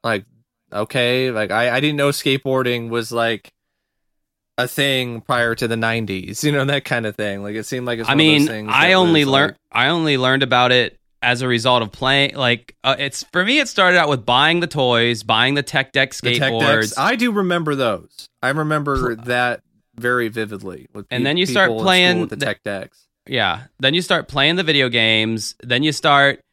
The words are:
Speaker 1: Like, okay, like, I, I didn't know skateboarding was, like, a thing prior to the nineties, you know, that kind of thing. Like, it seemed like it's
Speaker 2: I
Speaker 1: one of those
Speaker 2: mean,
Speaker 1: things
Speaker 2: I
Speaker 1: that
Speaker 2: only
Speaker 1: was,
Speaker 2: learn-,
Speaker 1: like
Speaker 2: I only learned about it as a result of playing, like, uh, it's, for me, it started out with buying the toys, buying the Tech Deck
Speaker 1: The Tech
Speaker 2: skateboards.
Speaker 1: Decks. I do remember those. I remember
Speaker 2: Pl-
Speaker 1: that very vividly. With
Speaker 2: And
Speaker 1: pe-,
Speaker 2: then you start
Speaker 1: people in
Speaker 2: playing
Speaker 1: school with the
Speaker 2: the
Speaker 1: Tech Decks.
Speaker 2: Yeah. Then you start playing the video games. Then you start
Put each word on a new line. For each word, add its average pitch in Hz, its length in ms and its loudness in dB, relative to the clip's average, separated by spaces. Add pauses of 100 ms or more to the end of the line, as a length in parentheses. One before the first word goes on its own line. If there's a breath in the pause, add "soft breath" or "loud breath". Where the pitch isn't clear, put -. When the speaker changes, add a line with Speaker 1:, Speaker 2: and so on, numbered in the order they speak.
Speaker 1:
Like, 110 220 -2 (460)
okay, 123 600 0
like, 107 180 -2
I, 117 260 2
I 135 40 2
didn't 147 180 0
know 143 120 2
skateboarding 131 800 -2
was, 113 220 -4
like, 113 400 -2 (1080)
a 123 80 0
thing 127 540 -2
prior 117 340 -2
to 120 120 -2
the 113 80 -2
nineties, 107 680 -4
you 147 80 2
know, 143 140 0
that 139 200 -2
kind 117 220 -4
of 104 80 -6
thing. 101 260 -6
Like, 104 140 -8
it 110 100 -6
seemed 123 220 -6
like 120 100 -4
it's 113 100 -4
Speaker 2:
I 123 60 0
Speaker 1:
one 139 80 2
of 156 60 6
those 151 140 4
Speaker 2:
mean, 151 60 2
Speaker 1:
things 107 240 -6
Speaker 2:
I 147 180 4
Speaker 1:
that 185 40 6
Speaker 2:
only 165 320 4
Speaker 1:
was, 135 80 0
Speaker 2:
learn-, 139 160 4
Speaker 1:
like - 80 -12 (140)
Speaker 2:
I 120 160 2
only 156 320 0
learned 131 240 2
about 123 280 2
it 123 260 2 (240)
as 123 200 0
a 131 60 -4
result 123 340 2
of 104 100 -6
playing, 139 440 0
like, 123 480 -2
uh, 131 160 0
it's, 139 240 -6 (100)
for 180 100 0
me, 240 160 0
it 269 80 -2
started 180 300 2
out 160 100 4
with 131 180 -2
buying 147 340 4
the 175 80 -2
toys, 120 560 0
buying 120 320 2
the 143 80 -2
Tech - 280 -4
Deck 135 220 0
Speaker 1:
The 123 240 -2
Tech 135 160 0
Speaker 2:
skateboards. 113 280 2 (100)
Speaker 1:
Decks. 113 80 -8
I 196 160 0
do 240 160 0
remember 175 420 0
those. 113 540 -4 (160)
I 123 60 0
remember 143 680 -2
Speaker 2:
Pl- 113 100 -18
Speaker 1:
that 123 360 -2 (340)
very 120 320 0
vividly. 101 680 -8
With 104 160 -16
Speaker 2:
And 127 120 -4
Speaker 1:
pe-, 131 40 0
Speaker 2:
then 147 120 0
you 185 100 0
start 180 240 2
Speaker 1:
people 110 80 -2
in - 60 -2
Speaker 2:
playing 180 260 4
Speaker 1:
school 175 100 0
with 170 80 -4
the - 60 -8
Speaker 2:
the 143 100 -4
Speaker 1:
Tech 107 180 -6
Decks. - 440 -10 (180)
Speaker 2:
Yeah. 110 380 -2 (160)
Then 135 160 2
you 180 80 0
start 170 240 0
playing 143 300 2
the 190 60 -2
video 143 240 2
games. 110 760 0
Then 123 180 -2
you 151 120 0
start 143 480 2 (120)